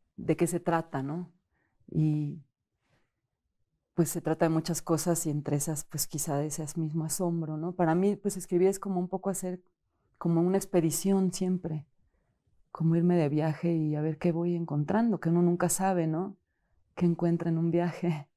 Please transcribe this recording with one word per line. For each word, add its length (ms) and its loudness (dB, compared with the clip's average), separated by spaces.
de 200 -2
qué 100 2
se 140 -2
trata, 420 -2
¿no? 300 -8
Y, 520 -2
pues, 160 2
se 100 -6
trata 260 -2
de 40 2
muchas 320 -2
cosas 440 0
y 40 -2
entre 260 -2
esas, 280 -4
pues, 220 -6
quizá 300 -4
de 100 -2
ese 200 -8
mismo 280 -2
asombro, 520 -2
¿no? 180 -6
Para 200 4
mí, 220 2
pues, 200 -4
escribir 320 2
es 120 0
como 200 -4
un 80 -2
poco 220 -4
hacer 320 -6
como 220 2
una 160 4
expedición 760 2
siempre, 540 -4
como 240 2
irme 200 4
de 120 4
viaje 460 0
y 200 0
a 60 -2
ver 180 -2
qué 140 2
voy 240 0
encontrando, 640 0
que 80 0
uno 140 4
nunca 260 4
sabe, 380 0
¿no? 300 -4
Qué 100 0
encuentra 440 2
en 80 0
un 120 0
viaje. 680 -2